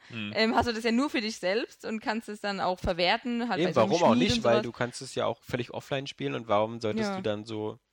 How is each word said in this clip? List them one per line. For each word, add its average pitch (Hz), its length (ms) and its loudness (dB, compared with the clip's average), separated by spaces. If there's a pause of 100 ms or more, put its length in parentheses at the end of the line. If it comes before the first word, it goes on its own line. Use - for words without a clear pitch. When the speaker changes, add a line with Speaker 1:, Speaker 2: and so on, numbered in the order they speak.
Speaker 1:
Hm. 107 260 -6
Speaker 2:
ähm, 220 220 2
hast 240 120 2
du 240 60 0
das 220 120 -6
ja 226 80 2
nur 269 160 2
für 294 120 -2
dich 220 160 -6
selbst 202 480 -2
und 220 140 -6
kannst 226 300 -4
es 208 100 -12
dann 196 220 -4
auch 180 180 0
verwerten, 226 720 0
halt 185 100 0
Speaker 3:
Eben, 180 100 2
Speaker 2:
bei - 40 -2
so 120 80 6
einem 107 100 4
Speaker 3:
warum 170 120 4
auch 127 120 8
Speaker 2:
Schmied 196 140 4
Speaker 3:
nicht, 240 80 2
Speaker 2:
und 226 80 -4
Speaker 3:
weil 120 100 6
Speaker 2:
sowas. 123 100 4
Speaker 3:
du 120 60 -6
kannst 120 300 -6
es 131 140 -12
ja 113 100 0
auch 110 180 -2
völlig 123 280 -4
offline 135 360 -6
spielen 139 280 -6
und 117 120 -8
warum 110 320 2
solltest 107 300 -2
Speaker 2:
Ja. 196 80 -4
Speaker 3:
du 190 40 -6
dann 107 220 -4
so 107 340 -6 (160)